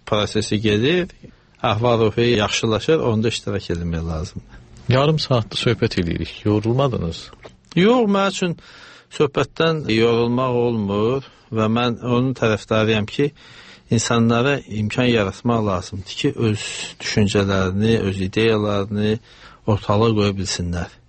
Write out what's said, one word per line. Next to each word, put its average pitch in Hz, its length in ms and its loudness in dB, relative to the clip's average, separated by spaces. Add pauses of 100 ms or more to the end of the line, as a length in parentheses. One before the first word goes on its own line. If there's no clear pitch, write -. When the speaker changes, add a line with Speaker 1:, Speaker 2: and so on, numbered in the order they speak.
Speaker 1:
prosesi 104 560 -2
gedir, 123 500 2 (520)
əhval-ruhiyyə 117 720 2
yaxşılaşır, 110 640 0
onda 113 280 0
iştirak - 420 -6
eləmək 85 380 -4
lazımdır. - 580 -10 (240)
Speaker 2:
Yarım 147 300 2
saatdır - 380 -2
söhbət 113 420 0
eləyirik, 85 340 -4 (120)
yorulmadınız? 107 840 0 (460)
Speaker 1:
Yox, 226 320 4
mənim 196 280 0
üçün 175 180 -2 (640)
söhbətdən 156 640 0 (100)
yorulmaq 120 760 2
olmur 113 600 0 (260)
və 110 200 0
mən 120 320 0
onun 123 300 0
tərəfdarıyam 110 720 0
ki, 143 240 -2 (600)
insanlara 117 680 2
imkan 107 520 -2
yaratmaq 113 540 0
lazımdır 95 560 -6
ki, 143 140 0
öz 110 260 0 (380)
düşüncələrini, 98 1000 2
öz 95 220 -2
ideyalarını 104 960 0 (500)
ortalığa 110 480 2
qoya 101 240 2
bilsinlər. 87 500 -6 (200)